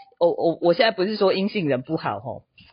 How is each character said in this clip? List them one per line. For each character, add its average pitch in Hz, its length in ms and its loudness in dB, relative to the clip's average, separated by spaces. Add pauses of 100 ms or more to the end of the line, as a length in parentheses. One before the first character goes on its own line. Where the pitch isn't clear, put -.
(200)
我， 170 120 4
我， 160 280 -2
我 170 140 2
现 196 100 2
在 226 60 4
不 185 160 -2
是 214 120 -4
说 196 160 4
阴 190 160 -2
性 170 200 -2
人 131 140 -2
不 160 140 -4
好 107 220 -4
吼， 113 220 -12 (320)